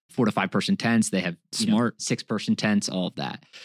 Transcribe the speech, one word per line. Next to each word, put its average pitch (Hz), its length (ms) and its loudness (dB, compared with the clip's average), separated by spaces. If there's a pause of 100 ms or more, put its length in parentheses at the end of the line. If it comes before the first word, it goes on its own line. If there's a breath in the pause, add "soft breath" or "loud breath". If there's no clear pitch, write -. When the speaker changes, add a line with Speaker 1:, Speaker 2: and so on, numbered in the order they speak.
Speaker 1:
four 123 160 2
to 107 60 2
five 98 180 0
person 101 280 2
tents. 117 340 2
They 98 80 0
have, 87 160 -4 (240)
you 110 80 0
know, 110 60 4
Speaker 2:
Smart. 113 280 0
Speaker 1:
six - 220 -4
person 110 320 0
tents, 104 340 0
all 92 160 -2
of - 120 -6
that. - 260 -8 (200 loud breath)